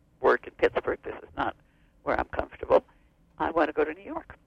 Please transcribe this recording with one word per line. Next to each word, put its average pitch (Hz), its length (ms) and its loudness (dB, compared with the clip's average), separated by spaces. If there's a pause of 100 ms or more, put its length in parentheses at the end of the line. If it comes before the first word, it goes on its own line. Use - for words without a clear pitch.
(220)
work 127 260 4
in - 60 -16
Pittsburgh. - 500 0
This - 180 -10
is - 140 -20
not 120 200 -4 (480)
where 139 160 0
I'm - 100 -4
comfortable. - 560 0 (520)
I 160 140 -2
want 160 160 2
to 151 60 -8
go 151 100 0
to 151 100 -2
New 190 100 -16
York." 302 440 -14